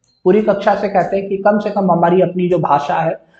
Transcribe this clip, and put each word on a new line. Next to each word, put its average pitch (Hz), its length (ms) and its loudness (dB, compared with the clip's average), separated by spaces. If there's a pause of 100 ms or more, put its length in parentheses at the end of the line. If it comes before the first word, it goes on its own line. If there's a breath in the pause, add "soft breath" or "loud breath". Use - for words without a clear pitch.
(260)
पूरी 196 180 4
कक्षा 202 320 0
से 202 140 -4
कहते 196 280 0
हैं 196 120 -6
कि 196 100 -4
कम 208 200 2
से 214 120 -4
कम 190 200 0
हमारी 170 300 2
अपनी 175 280 0
जो 175 100 2
भाषा 151 420 -2
है 160 200 -4 (180 soft breath)